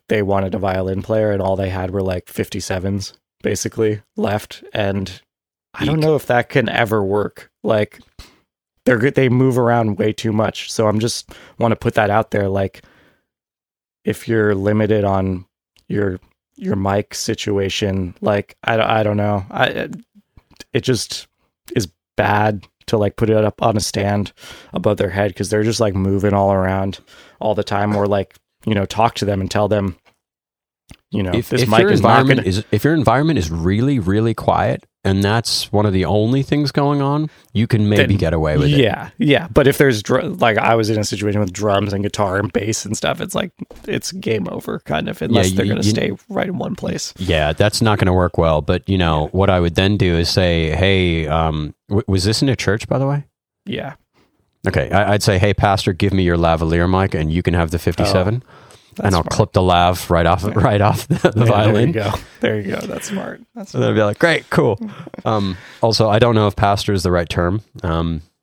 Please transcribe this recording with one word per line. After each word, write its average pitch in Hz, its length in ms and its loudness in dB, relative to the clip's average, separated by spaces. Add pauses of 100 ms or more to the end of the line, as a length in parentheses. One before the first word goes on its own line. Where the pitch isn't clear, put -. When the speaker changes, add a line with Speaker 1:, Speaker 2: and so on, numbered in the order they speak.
Speaker 1:
they 107 140 0
wanted 98 320 0
a 104 40 -4
violin 95 440 -2
player 107 300 0
and 98 100 -2
all 95 140 0
they 95 140 -2
had 92 200 -6
were, 98 120 -2
like, 92 260 -6
fifty-sevens, 98 880 -6 (280)
basically, 107 600 -2 (140)
left. - 460 -6 (120)
And 98 460 -4 (540)
I - 120 -6
don't 156 120 0
Speaker 2:
Eek. 151 60 2
Speaker 1:
know 156 100 4
if 131 120 -2
that 123 240 0
can 123 180 0
ever 110 340 0
work. 98 480 -4 (140)
Like, 107 360 0 (840)
they're 123 140 4
good, 131 160 0
they 135 160 2
move 127 280 2
around 117 400 0
way 107 140 0
too 107 200 -4
much. - 380 -2
So 113 180 0
I'm 107 120 0
just - 300 -4 (280)
wanna 117 180 0
put - 180 -2
that 107 160 2
out 110 220 0
there. 101 180 0
Like, 98 320 -4 (1200)
if - 240 -6
you're 107 260 2
limited 104 500 2
on 95 420 -2 (420)
your, 95 320 -2 (360)
your 185 200 -4
mic 98 380 -2
situation, 98 1080 -4
like, 104 440 -2
I, 113 360 0
I - 20 2
don't 104 140 0
know. 104 340 0
I, - 380 -2 (840)
it 120 100 -2
just - 440 -4 (480)
is 95 140 -2 (280)
bad 104 500 0 (200)
to, 120 100 0
like, 101 200 -2
put 110 140 0
it 110 140 2
up 104 180 -4
on 113 140 2
a 104 40 -2
stand 101 520 -2 (400)
above 98 240 0
their 101 140 -2
head 98 240 -2
'cause - 160 -6
they're 107 140 2
just, 113 160 -2
like, 104 140 0
moving 98 400 0
all 98 180 2
around 95 480 -2 (400)
all 107 140 0
the 101 100 -2
time. 104 320 0
Or, 101 100 0
like, 98 300 -2 (280)
you 110 100 0
know, 98 120 0
talk - 300 0
to - 80 -4
them 98 160 0
and 95 100 -4
tell 104 180 0
them, 98 280 -2 (1160)
you 107 120 -2
know, 92 100 -4
Speaker 2:
If, 120 160 -2
Speaker 1:
this 131 140 0
Speaker 2:
if 127 60 2
Speaker 1:
mic 110 120 4
Speaker 2:
your 202 100 4
Speaker 1:
is - 100 2
not 113 100 4
Speaker 2:
environment 123 300 4
Speaker 1:
gonna 95 80 -2
Speaker 2:
is, 95 220 0
if 104 140 2
your 147 100 2
environment 139 440 2
is 80 120 -2
really, 110 480 0
really 107 360 0
quiet 95 500 0 (200)
and 98 180 2
that's 110 500 -2
one 104 140 4
of 101 60 2
the 92 120 2
only 107 380 2
things 147 300 -4
going 143 280 0
on, 147 300 -2 (220)
you 110 160 0
can 107 200 2
maybe 101 260 2
Speaker 1:
Then - 20 4
Speaker 2:
get 85 180 0
away 78 240 0
with - 140 2
it. 143 80 2
Speaker 1:
Yeah, 113 380 0
yeah. 143 340 2
But 139 160 4
if 139 100 4
there's 127 240 2
dr-, - 380 -2
like, 113 180 2
I 117 160 2
was 110 160 2
in 110 80 0
a 104 60 0
situation 104 360 -2
with 95 120 -2
drums 101 400 0
and 98 100 -2
guitar 98 360 -2
and 101 140 -2
bass 107 320 -4
and 104 120 -6
stuff, - 240 -4
it's - 140 -8
like, - 180 -4 (340)
it's - 240 -6
game 190 400 -4
over, - 300 -8
kind - 280 -6
of, - 140 -10
unless 95 280 2
Speaker 2:
Yeah, 92 80 -2
Speaker 1:
they're 95 80 0
Speaker 2:
you, 104 80 0
Speaker 1:
gonna - 100 -2
Speaker 2:
you 104 60 2
Speaker 1:
stay - 220 -2 (160)
right 196 200 -4
in 180 100 -6
one - 160 -6
place. - 440 -8
Speaker 2:
Yeah, 78 340 0
that's 104 280 0
not 110 200 2
gonna 92 140 2
work 90 220 2
well. 80 240 2
But, 90 280 -2
you 95 100 2
know, 80 280 2
Speaker 1:
Yeah. - 40 -10
Speaker 2:
what 95 180 2
I 92 120 2
would 85 160 0
then 98 200 2
do 90 200 2
is 85 120 0
say, 85 420 2
"Hey," 87 580 2
um, 78 440 -2 (160)
w-, 101 200 0
was 95 160 0
this 110 180 0
in 139 60 2
a 120 80 0
church, - 320 -2
by 127 100 -2
the 135 80 -2
way? 143 180 -2 (400)
Speaker 1:
Yeah. - 300 -10 (720)
Speaker 2:
Okay, 67 240 -2
I, 101 220 2
I'd 104 100 2
say, 98 160 4
"Hey, 101 160 4
pastor, 98 380 2
give 95 200 0
me 95 120 2
your 87 120 4
lavalier 85 540 2
mic, 95 240 2
and 78 180 -2
you 85 120 0
can 85 100 2
have 85 160 0
the 82 80 -2
fifty-seven." 98 680 0
Speaker 1:
Oh, - 80 -20 (440)
that's - 120 -4
Speaker 2:
And 95 60 2
I'll 85 100 2
Speaker 1:
smart. - 80 -8
Speaker 2:
clip - 200 0
the 95 100 4
lav 90 480 4
right 85 140 4
off, 85 180 2
Speaker 1:
Yeah. 101 100 -4
Speaker 2:
<laughs> - 40 -8
right 104 240 2
off 107 260 2
the, - 240 2
the 107 140 2
Speaker 1:
Yeah, 117 60 4
Speaker 2:
violin. 107 420 4
Speaker 1:
there 107 140 -2
you 104 40 0
go. - 80 -2 (220)
There 220 200 0
you 196 160 -6
go. - 100 -8
That's - 200 -10
smart. - 360 -8 (120)
That's 208 200 -14
Speaker 2:
And 127 80 0
then 113 80 2
I'd - 20 2
be 107 60 0
Speaker 1:
smart. 107 100 2
Speaker 2:
like, 107 100 -4
"Great, 156 320 0
cool." 127 340 2
Speaker 1:
<laughs> 104 60 -10 (340)
Speaker 2:
Um, 101 320 -2 (260)
also, 113 260 2
I 110 120 2
don't 120 160 4
know 107 100 4
if 101 100 0
pastor 101 360 0
is 95 100 0
the 90 80 0
right 87 180 0
term, 87 320 -2 (220)
um, 82 400 -2 (200)